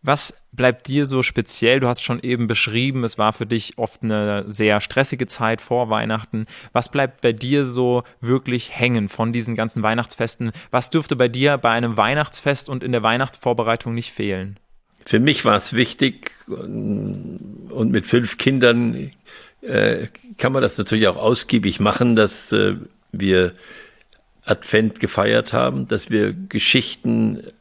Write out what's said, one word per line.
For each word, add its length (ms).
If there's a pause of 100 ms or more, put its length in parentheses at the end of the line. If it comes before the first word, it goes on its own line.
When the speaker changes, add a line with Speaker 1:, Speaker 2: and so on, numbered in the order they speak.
Speaker 1:
Was 280 (180)
bleibt 340
dir 200
so 160
speziell? 580
Du 60
hast 160
schon 180
eben 260
beschrieben, 580
es 120
war 160
für 140
dich 320
oft 240
eine 460
sehr 340
stressige 440
Zeit 360
vor 260
Weihnachten. 560 (300)
Was 160
bleibt 320
bei 100
dir 320
so 380 (180)
wirklich 580
hängen 300
von 240
diesen 240
ganzen 260
Weihnachtsfesten? 720 (180)
Was 200
dürfte 260
bei 120
dir 280
bei 140
einem 260
Weihnachtsfest 720
und 160
in 80
der 100
Weihnachtsvorbereitung 920
nicht 180
fehlen? 460 (480)
Speaker 2:
Für 140
mich 260
war 100
es 160
wichtig, 600 (160)
und 1400
mit 160
fünf 300
Kindern, 720 (520)
äh, 460 (280)
kann 160
man 80
das 160
natürlich 320
auch 80
ausgiebig 640
machen, 340
dass, 380
äh, 220 (360)
wir 440 (880)
Advent 560
gefeiert 540
haben, 340
dass 220
wir 240
Geschichten 1080 (180)